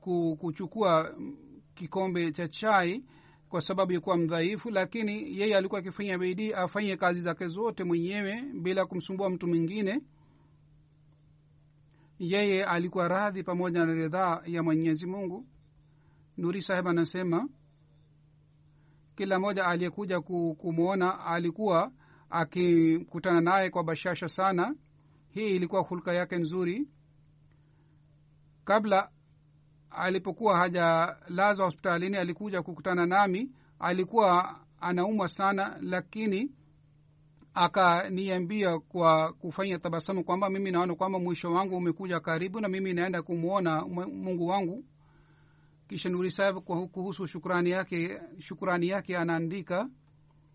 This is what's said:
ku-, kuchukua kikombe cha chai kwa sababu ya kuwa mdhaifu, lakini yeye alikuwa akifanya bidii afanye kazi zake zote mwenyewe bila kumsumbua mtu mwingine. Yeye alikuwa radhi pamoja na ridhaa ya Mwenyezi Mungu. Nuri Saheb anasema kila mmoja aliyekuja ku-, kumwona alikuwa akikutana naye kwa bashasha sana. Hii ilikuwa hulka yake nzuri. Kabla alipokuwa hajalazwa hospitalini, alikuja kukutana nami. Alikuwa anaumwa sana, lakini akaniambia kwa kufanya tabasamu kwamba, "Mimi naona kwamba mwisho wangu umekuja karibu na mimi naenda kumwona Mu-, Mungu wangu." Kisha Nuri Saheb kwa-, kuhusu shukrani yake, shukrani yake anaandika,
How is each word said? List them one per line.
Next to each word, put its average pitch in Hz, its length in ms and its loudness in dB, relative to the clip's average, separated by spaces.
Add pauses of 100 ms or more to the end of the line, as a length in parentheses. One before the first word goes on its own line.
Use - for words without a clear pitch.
ku-, 170 360 0
kuchukua 170 760 0 (600)
kikombe 175 580 -2
cha 170 160 -6
chai 202 560 0 (440)
kwa 180 120 -4
sababu 185 320 0
ya 175 80 0
kuwa 180 160 0
mdhaifu, 170 540 0
lakini 208 680 -4
yeye 208 180 2
alikuwa 190 240 0
akifanya 190 380 -6
bidii 185 340 -2
afanye 196 440 -2
kazi 175 240 0
zake 175 260 -4
zote 196 380 -4
mwenyewe 196 580 -2
bila 190 440 -2
kumsumbua 185 440 -4
mtu 180 160 -4
mwingine. 185 540 0 (2250)
Yeye 196 460 2
alikuwa 175 440 0
radhi 190 340 0
pamoja 175 440 0
na 165 80 0
ridhaa 165 520 0
ya 170 160 -2
Mwenyezi 160 440 2
Mungu. 190 400 -8 (920)
Nuri 180 260 -2
Saheb 180 260 0
anasema 175 600 2 (1700)
kila 196 220 0
mmoja 190 280 0
aliyekuja 175 540 -2
ku-, 170 340 -2
kumwona 180 720 0
alikuwa 170 680 2 (380)
akikutana 170 1120 4
naye 185 300 4
kwa 175 140 -2
bashasha 160 440 -2
sana. 190 460 0 (560)
Hii 208 260 0
ilikuwa 180 260 0
hulka 180 300 -4
yake 175 240 -2
nzuri. 175 520 -2 (1800)
Kabla 202 400 4 (800)
alipokuwa 185 680 0
hajalazwa 180 1040 2
hospitalini, 180 520 0
alikuja 190 460 -4
kukutana 175 440 -2
nami. 196 440 2 (280)
Alikuwa 185 840 2 (200)
anaumwa 180 480 0
sana, 196 520 -2
lakini 196 680 -2 (1040)
akaniambia 185 1200 2
kwa 160 540 4
kufanya 185 460 -4
tabasamu 170 460 -4
kwamba, 190 260 0
"Mimi 196 200 -2
naona 180 240 2
kwamba 190 240 -2
mwisho 175 340 -2
wangu 185 240 2
umekuja 175 440 -2
karibu 180 400 -2
na 214 80 -2
mimi 190 260 -2
naenda 175 280 0
kumwona 170 640 0
Mu-, 180 240 -6
Mungu 185 380 -4
wangu." 196 380 -2 (1040)
Kisha 185 200 -6
Nuri 180 220 0
Saheb 196 280 2
kwa-, 180 300 -4
kuhusu 185 380 -6
shukrani 175 440 0
yake, 180 500 -2 (180)
shukrani 175 500 -2
yake 185 300 -2
anaandika, 170 720 -2 (680)